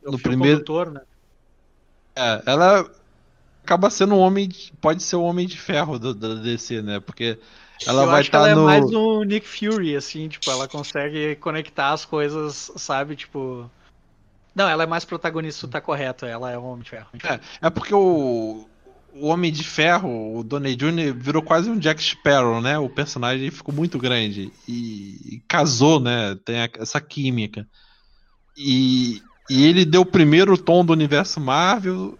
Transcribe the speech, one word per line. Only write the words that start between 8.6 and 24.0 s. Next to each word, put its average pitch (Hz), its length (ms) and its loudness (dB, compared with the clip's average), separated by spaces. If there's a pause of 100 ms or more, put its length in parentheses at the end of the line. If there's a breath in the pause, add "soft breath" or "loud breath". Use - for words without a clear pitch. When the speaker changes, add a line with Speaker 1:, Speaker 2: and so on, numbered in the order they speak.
Speaker 1:
é - 120 8
mais 202 120 2
o 220 320 0
Nick 208 240 -4
Fury, 202 480 -4
assim, 156 320 -8
tipo, - 220 -8
ela 131 180 -4
consegue 147 680 -6
conectar 160 560 -4
as 156 120 -4
coisas, 151 760 -6
sabe? 143 380 -6
Tipo, 127 540 -12 (840 soft breath)
não, 196 120 0
ela 160 160 0
é 160 40 -2
mais 165 180 -6
protagonista, 160 640 -8
tu 123 40 -14
tá 151 80 -6
correto, 139 460 -6
ela 120 240 -10
é 123 80 -10
o 123 60 -12
Homem 123 200 -14
de - 60 -20
Ferro. 110 200 -20 (140)
Speaker 2:
É, 127 160 -4 (220 loud breath)
é 165 80 2
porque - 240 -6
o, 123 760 0 (460)
o 143 140 -8
Homem 170 240 0
de 156 120 -6
Ferro, 131 760 0
o 117 40 -8
Downey 135 360 -4
júnior, 156 340 0
virou 139 300 -2
quase 170 260 0
um 226 80 -2
Jack 156 240 0
Sparrow, 123 600 2
né? 143 180 0
O 135 100 -4
personagem 131 640 -4
ficou - 240 -12
muito 156 240 -4
grande 107 520 -2 (160)